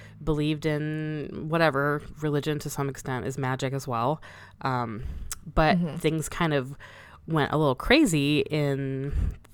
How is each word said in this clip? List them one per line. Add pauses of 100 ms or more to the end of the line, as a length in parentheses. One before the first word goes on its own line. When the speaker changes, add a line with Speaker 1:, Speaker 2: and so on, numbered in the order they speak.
(240)
Speaker 1:
believed
in
whatever (200)
religion
to
some
extent
is
magic
as
well. (400)
Um, (520)
but
Speaker 2:
Mm-hmm.
Speaker 1:
things
kind
of (500)
went
a
little
crazy
in, (180)